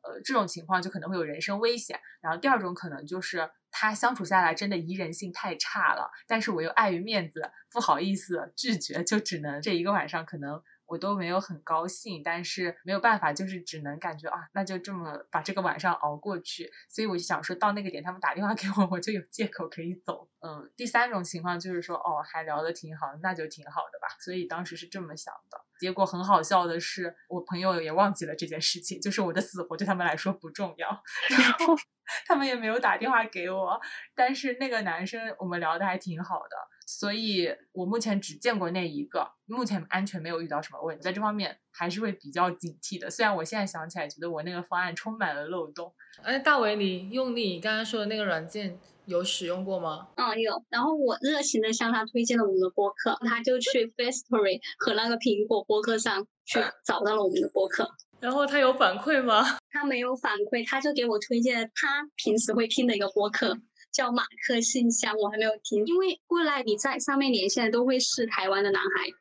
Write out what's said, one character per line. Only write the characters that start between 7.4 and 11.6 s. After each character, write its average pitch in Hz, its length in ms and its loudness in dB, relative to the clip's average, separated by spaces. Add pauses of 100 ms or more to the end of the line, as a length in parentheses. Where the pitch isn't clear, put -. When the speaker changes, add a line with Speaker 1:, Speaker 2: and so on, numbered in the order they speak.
Speaker 1:
不 233 100 -2
好 151 200 4
意 196 160 0
思 170 400 -4
拒 233 200 0
绝， - 280 -4
就 214 160 2
只 180 180 -6
能 147 240 -6
这 196 100 -2
一 170 120 0
个 202 80 0
晚 156 160 0
上 160 180 -6
可 156 120 -12
能 143 220 -8 (260)
我 170 100 -8
都 196 180 -2
没 175 140 -2
有 185 100 2
很 180 240 -6